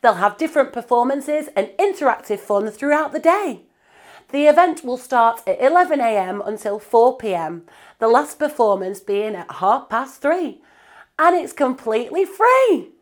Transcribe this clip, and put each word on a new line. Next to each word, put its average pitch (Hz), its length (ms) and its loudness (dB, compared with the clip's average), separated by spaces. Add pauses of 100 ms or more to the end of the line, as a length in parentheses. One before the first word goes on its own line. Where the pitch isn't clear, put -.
They'll 226 140 4
have 202 240 -2
different 311 340 -2
performances 269 800 -2
and 208 140 -2 (100)
interactive 302 600 -2
fun 208 320 -4
throughout 294 420 -2
the 311 80 -6
day. 330 400 0 (680)
The 285 160 2
event 311 360 4
will 247 160 -8
start 233 480 0
at - 160 -2
eleven 302 380 2
A 226 160 0
M 190 280 -4
until 208 360 -8
four 240 360 2
P 220 160 -6
M, 165 300 -6 (380)
the 226 80 0
last 285 320 2
performance 202 580 -2
being 208 380 -6
at 170 160 -16
half 214 360 -2
past 262 320 -8
three. 320 400 -4 (560)
And 349 200 4
it's - 160 -4
completely 254 720 -2
free. 466 640 2 (140)